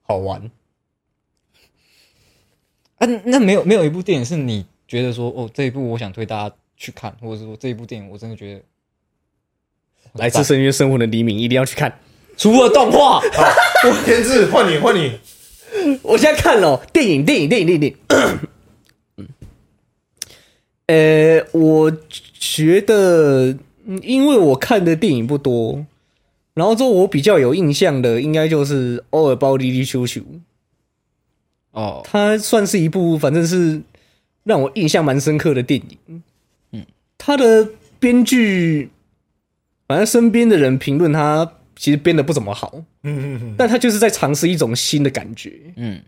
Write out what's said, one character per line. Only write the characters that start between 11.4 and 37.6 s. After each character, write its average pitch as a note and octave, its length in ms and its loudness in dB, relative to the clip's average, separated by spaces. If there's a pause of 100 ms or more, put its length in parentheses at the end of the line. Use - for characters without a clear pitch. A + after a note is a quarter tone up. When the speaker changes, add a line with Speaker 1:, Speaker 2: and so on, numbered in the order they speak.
Speaker 1:
定 B2 80 0
要 C3 80 2
去 C3 100 -6
看。 C#3 240 -6 (380)
Speaker 2:
除 G#3+ 160 2 (100)
了 A#3+ 80 6
动 A#3+ 220 4
画。 C#4 300 4
Speaker 3:
好， - 20 -4 (800)
天 A#3+ 180 2
志， A3+ 260 2
换 G3 220 2
你， D#3 80 0
换 G#3+ 160 0
你。 C#3+ 240 -2 (840)
Speaker 1:
我 A3 160 0
现 D4+ 120 4
在 D4+ 80 0
看 C4 220 2
了， D3 320 0
电 C4+ 160 2
影， C#3+ 160 0
电 A3+ 180 2
影， C#3+ 60 -2
电 G#3 140 2
影， D#3 60 0
电 F3+ 80 2
影， D3 40 -2
电 C#3+ 140 -2
影。 - 1400 -6 (1600)
<clears throat> - 0 -
呃， D#3 680 4
我 D#3 440 2 (400)
觉 E3 440 0
得， D#3+ 760 2 (280)
嗯， F#3+ 180 -10
因 C4+ 240 0
为 C#4+ 100 4
我 D3 200 4
看 G3+ 260 0
的 E3 120 2
电 E3 180 0
影 A2+ 120 -2
不 C#3+ 120 -4
多， C3+ 480 -4 (680)
然 E3 100 -2
后 A3 100 2
之 A3+ 80 -4
后 C4 60 2
我 F#3+ 180 2
比 D3+ 140 -2
较 G3 160 4
有 C3 160 2
印 D#3 200 0
象 C#3+ 280 0
的 A#2+ 180 0
应 D3 120 -4
该 D#3 160 0
就 D3+ 180 0
是 B2+ 320 -4 (140)
《All D3+ 240 2
About C3+ 260 0
Lily B2+ 260 -2
Choo B2 200 -4
Choo》。 A2 160 -10 (1500)
Speaker 2:
哦。 G2+ 320 -10
Speaker 1:
它 G#3 340 0
算 G#3 280 0
是 G3+ 140 -2
一 D#3+ 100 0
部， E3+ 280 -2
反 D3 160 0
正 E3+ 120 0
是 E3 360 -2 (600)
让 G3+ 180 0
我 C3+ 120 -2
印 E3+ 160 -2
象 E3 160 2
蛮 C3+ 160 0
深 D3+ 160 0
刻 D3 160 0
的 B2 80 -2
电 B2+ 180 -2
影。 - 420 -18 (500)
Speaker 2:
嗯。 - 140 -16 (320)
Speaker 1:
它 C#4+ 200 -2
的 A3 320 4 (300)